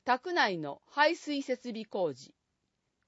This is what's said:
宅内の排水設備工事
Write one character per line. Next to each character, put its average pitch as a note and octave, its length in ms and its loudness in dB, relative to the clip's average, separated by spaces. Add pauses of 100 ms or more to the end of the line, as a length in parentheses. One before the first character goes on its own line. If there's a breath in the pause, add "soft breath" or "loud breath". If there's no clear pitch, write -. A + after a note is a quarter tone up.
宅 B3+ 260 0
内 B3 240 2
の D3 300 -8
排 D#4 300 4
水 C#4+ 260 -6
設 B3 260 -6
備 A3 160 -8
工 F3 300 -2
事 C3 180 -20 (760)